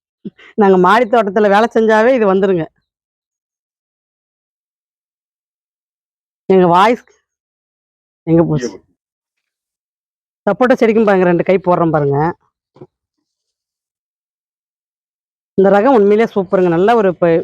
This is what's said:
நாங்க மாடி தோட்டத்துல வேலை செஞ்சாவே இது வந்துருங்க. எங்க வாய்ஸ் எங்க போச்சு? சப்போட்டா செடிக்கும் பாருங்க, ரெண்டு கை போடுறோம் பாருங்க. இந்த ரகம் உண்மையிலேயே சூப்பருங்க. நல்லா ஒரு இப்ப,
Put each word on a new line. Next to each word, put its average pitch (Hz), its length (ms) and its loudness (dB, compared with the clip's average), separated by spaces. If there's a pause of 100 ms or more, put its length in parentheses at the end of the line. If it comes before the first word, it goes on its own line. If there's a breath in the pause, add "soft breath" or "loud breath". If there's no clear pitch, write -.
(600 soft breath)
நாங்க 190 240 4
மாடி 220 280 2
தோட்டத்துல 214 420 0
வேலை 220 120 0 (100)
செஞ்சாவே 220 400 2
இது 220 160 -2
வந்துருங்க. 190 320 -2 (4000)
எங்க 185 120 2 (100)
வாய்ஸ் 220 320 0 (1200)
எங்க 165 180 2
போச்சு? 139 200 -6 (1800)
சப்போட்டா 247 320 0
செடிக்கும் 220 280 0
பாருங்க, 190 220 0
ரெண்டு 170 180 -2
கை 185 80 0 (120)
போடுறோம் 170 280 0
பாருங்க. 143 220 -2 (3500)
இந்த 190 180 2
ரகம் 240 220 2
உண்மையிலேயே 208 360 0
சூப்பருங்க. 185 420 -2
நல்லா 190 240 0
ஒரு 196 160 0
இப்ப, 175 140 -2 (140)